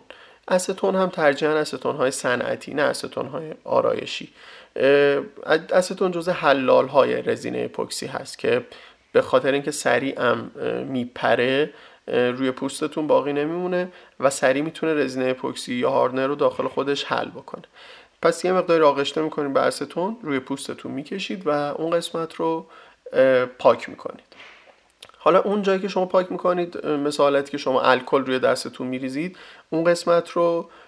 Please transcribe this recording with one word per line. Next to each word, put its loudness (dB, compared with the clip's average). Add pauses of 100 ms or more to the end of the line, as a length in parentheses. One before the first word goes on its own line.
(480)
استون 0
هم 2
ترجیحاً 2
استون‌های -2
صنعتی، -4
نه 0
استون‌های -4 (120)
آرایشی. 0 (440)
اه، 4 (500)
استون 0
جزء -4
حلال‌های 2
رزین -4
اپوکسی -6
هست -10
که 0 (460)
به 6
خاطر 2
اینکه -2
سریع 0
هم، 0 (100)
اه، -4
میپره، 0 (380)
اه، 2
روی -2
پوستتون -6
باقی 2
نمیمونه -2 (280)
و 2
سریع 2
می‌تونه -2
رزین 0
اپوکسی -6
یا 0
هاردنر 2
رو -2
داخل 0
خودش -2
حل -4
بکنه. -14 (600)
پس 2
یه 2
مقداری 2
آغشته 2
می‌کنیم -4
به 2
استون، -2
روی -2
پوستتون -10
می‌کشید -8
و 2
اون -2
قسمت -4
رو، -4 (460)
اه، 6
پاک 2
می‌کنید. -14 (920)
حالا 6
اون 0
جایی 2
که -4
شما 0
پاک 0
می‌کنید، -2
اه، 0
مثل 0
حالتی 2
که -6
شما 0
الکل 2
روی -2
دستتون -2
می‌ریزید، -6 (340)
اون -2
قسمت 2
رو 0 (180)